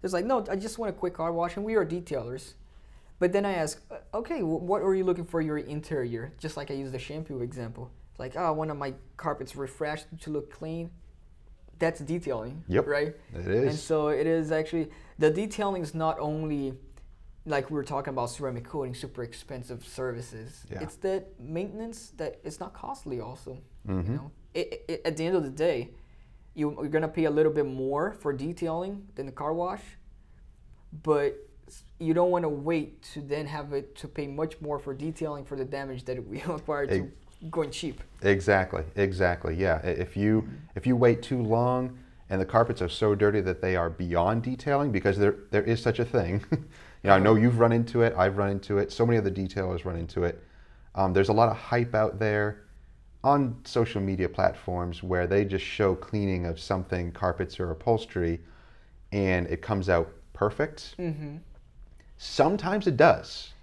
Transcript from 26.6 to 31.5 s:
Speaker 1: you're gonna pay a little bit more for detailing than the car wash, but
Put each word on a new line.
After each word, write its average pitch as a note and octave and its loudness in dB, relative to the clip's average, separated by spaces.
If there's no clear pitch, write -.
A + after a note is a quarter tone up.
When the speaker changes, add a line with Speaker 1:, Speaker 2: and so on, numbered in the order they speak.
Speaker 1:
you're D3 -4
gonna D#3 2
pay D#3+ 0
a D3+ 4
little D#3 4
bit D3 2
more C3+ -2
for D3 -4
detailing E3+ -4
than C3+ -8
the C3 -10
car D3 -4
wash, F3+ -4
but C#3+ 2